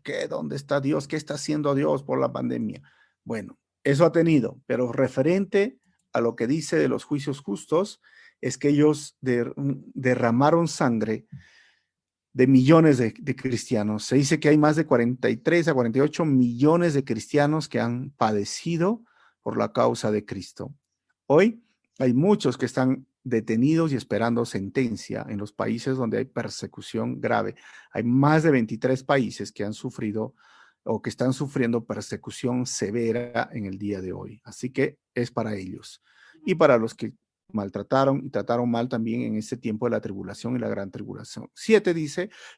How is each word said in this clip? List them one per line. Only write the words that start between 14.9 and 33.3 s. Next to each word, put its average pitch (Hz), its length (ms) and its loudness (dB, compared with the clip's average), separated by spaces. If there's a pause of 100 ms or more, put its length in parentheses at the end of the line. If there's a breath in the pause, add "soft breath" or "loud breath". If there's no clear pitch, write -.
y 113 80 -2
tres 165 300 2
a 156 80 2
cuarenta 120 240 0
y - 20 4
ocho 156 240 0
millones 143 680 4
de 139 80 0
cristianos 143 640 0
que 117 100 -2
han 120 380 -4
padecido 165 880 0 (400 soft breath)
por 113 120 -6
la 110 160 0
causa 120 380 0
de 104 160 -2
Cristo. 101 480 -12 (540)
Hoy 196 360 4 (360)
hay 127 140 2
muchos 160 440 2
que 131 80 -2
están 131 400 -2 (180)
detenidos 123 680 0
y 135 60 -2
esperando 117 480 -2
sentencia 104 800 -4
en 110 100 -8
los 104 140 -10
países 117 460 -4
donde 110 220 -2
hay 120 60 -4
persecución 120 920 -8
grave. 113 360 -2 (360 loud breath)
Hay 110 120 -4
más 139 400 4
de 160 80 6
veintitrés 127 520 0
países 120 480 -2
que 104 140 -8
han 104 80 -6
sufrido 110 600 -6 (500 soft breath)
o 110 180 -4
que 123 80 -6
están 123 240 0
sufriendo 120 500 -2
persecución 120 800 -6
severa 120 880 -2